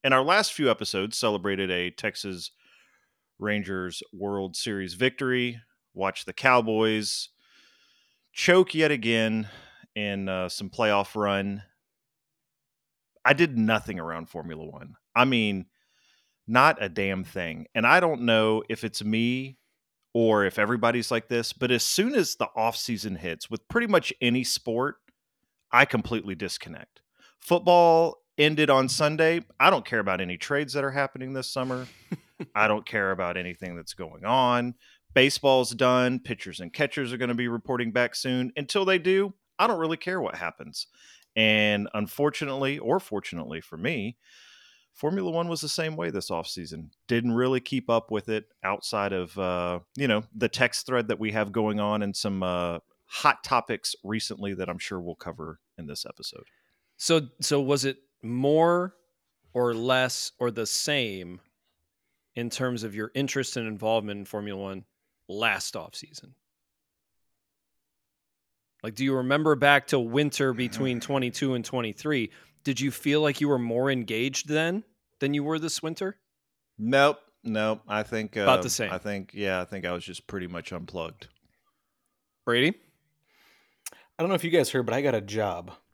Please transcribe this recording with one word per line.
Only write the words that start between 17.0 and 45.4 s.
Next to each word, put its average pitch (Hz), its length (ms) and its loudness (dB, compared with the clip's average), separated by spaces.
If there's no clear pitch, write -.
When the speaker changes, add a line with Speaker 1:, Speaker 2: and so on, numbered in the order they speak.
Speaker 1:
thing. 85 500 -8
And 113 120 2
I 160 140 8
don't 160 220 0
know 110 480 4
if 113 120 -4
it's 107 220 -6
me 120 540 -2
or 110 320 6
if 92 120 -2
everybody's 117 520 2
like 117 180 -2
this, 117 240 -2
but 123 180 -2
as 120 140 4
soon 240 300 0
as 202 220 2
the - 200 -2
off 113 200 2
season 104 400 -4
hits 82 340 -8
with - 180 -10
pretty 233 180 0
much 196 260 2
any 123 220 2
sport, 123 520 -2
I 123 140 10
completely 107 500 -2
disconnect. - 680 -12
Football 170 800 6
ended 151 320 4
on 131 180 6
Sunday. 156 540 2
I 147 80 8
don't 156 160 4
care 120 140 -2
about 95 240 0
any 90 160 -6
trades 143 340 -2
that 139 120 -2
are 139 60 -2
happening 135 440 -4
this 131 160 -6
summer. 127 360 -4
Speaker 2:
<laughs> - 340 -18
Speaker 1:
I 107 120 4
don't 107 200 0
care 101 240 -2
about 90 260 -4
anything 90 400 -10
that's 82 180 -14
going 82 300 -14
on. 123 500 2
Baseball's 131 600 4
done. 127 460 2
Pitchers 101 420 -10
and 87 120 -12
catchers 139 400 -4
are 127 60 -8
gonna 123 160 -4
be 120 140 -2
reporting 117 440 -4
back 123 220 0
soon. 127 420 -2
Until 185 300 -2
they 190 120 4
do, 190 360 2
I 196 80 4
don't 220 140 0
really 160 180 0
care 185 240 -4
what 101 140 -4
happens. 73 500 -8
And 107 560 4
unfortunately, 139 840 -2
or 147 220 0
fortunately 85 600 -8
for - 160 -18
me, 117 400 -6
Formula 185 380 -4
One 165 180 -2